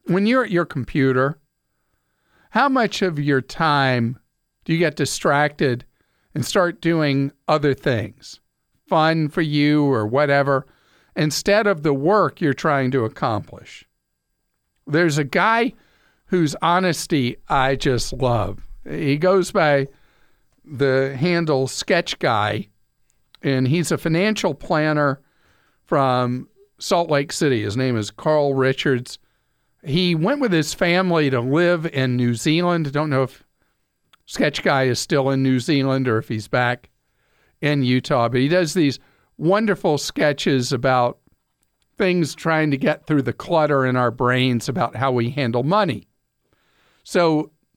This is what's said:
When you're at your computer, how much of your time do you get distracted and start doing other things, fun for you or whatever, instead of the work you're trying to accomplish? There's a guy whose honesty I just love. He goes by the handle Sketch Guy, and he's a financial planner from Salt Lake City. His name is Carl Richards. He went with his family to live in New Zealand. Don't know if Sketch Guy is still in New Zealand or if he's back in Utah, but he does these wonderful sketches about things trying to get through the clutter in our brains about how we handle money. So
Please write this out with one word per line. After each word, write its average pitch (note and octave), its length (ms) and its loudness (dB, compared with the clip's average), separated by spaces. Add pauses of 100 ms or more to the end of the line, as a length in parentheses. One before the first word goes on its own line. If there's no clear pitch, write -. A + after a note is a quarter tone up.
When F#3+ 200 0
you're B3 200 2
at G3+ 60 -6
your E3+ 140 0
computer, C3+ 720 -2 (1120)
how B3+ 180 2
much B3 340 0
of E3+ 160 -2
your C#3+ 220 0
time C3 760 0 (480)
do E3 80 -2
you E3 60 0
get D#3 160 0
distracted D3 920 0 (480)
and C3 120 -4
start F3 360 0
doing C#3+ 500 0 (160)
other D3 260 2
things, - 640 -6 (480)
fun D#3+ 420 2
for F3 120 -2
you D3 420 2
or B2+ 240 2
whatever, C#3 580 2 (500)
instead G3 500 0
of F#3+ 160 0
the D3 120 2
work D#3+ 460 2
you're D3 140 0
trying C#3 380 0
to C3 140 0
accomplish? - 800 -6 (1000)
There's D#3 320 2
a D3+ 60 0
guy A3 500 0 (540)
whose E3 340 0
honesty E3+ 760 0 (120)
I C#3 260 2
just B2+ 380 -2
love. A#2 540 -2 (200)
He D3 300 -2
goes F#3 340 2
by D3 360 2 (760)
the C3+ 560 0
handle D#3 480 0
Sketch - 520 -2
Guy, G#2+ 500 -2 (720)
and C3 260 0
he's D#3+ 240 0
a D#3+ 60 0
financial F3+ 560 0
planner D3+ 680 0 (640)
from B2+ 640 0 (280)
Salt E3+ 320 -2
Lake C#3+ 240 0
City. C3 300 0
His G#2+ 140 -4
name C3 200 0
is G#2 140 -4
Carl D3 420 0
Richards. C3 640 -2 (640)
He F3 300 0
went G#3 280 0
with A#3+ 100 0
his E3 220 0
family F3 560 0
to B2+ 100 0
live D#3+ 480 0
in C3 300 -2
New A#2+ 180 2
Zealand. D#3+ 560 0
Don't D3 180 -2
know C3+ 140 0
if - 200 -10 (840)
Sketch - 360 -2
Guy C#3+ 220 2
is B2 160 0
still C#3 300 0
in C3+ 120 0
New C3 200 2
Zealand C3+ 480 0
or A2+ 80 2
if A2 100 -4
he's A2 220 -8
back B2 400 -2 (720)
in D3 220 0
Utah, B2+ 440 0
but B2 140 0
he C#3 80 2
does E3+ 240 0
these D3 260 0 (380)
wonderful F#3+ 600 0
sketches C#3+ 760 -2
about B2 460 0 (800)
things F3+ 380 0
trying D#3 360 0
to C#3 60 0
get - 300 -2
through D3+ 140 2
the A#2+ 100 -2
clutter D3 540 0
in B2+ 100 0
our B2 160 0
brains B2 560 0
about A#2 300 -4
how C3 160 0
we A#2+ 160 0
handle B2 340 -2
money. D#3+ 460 -2 (960)
So D#3+ 460 0 (260)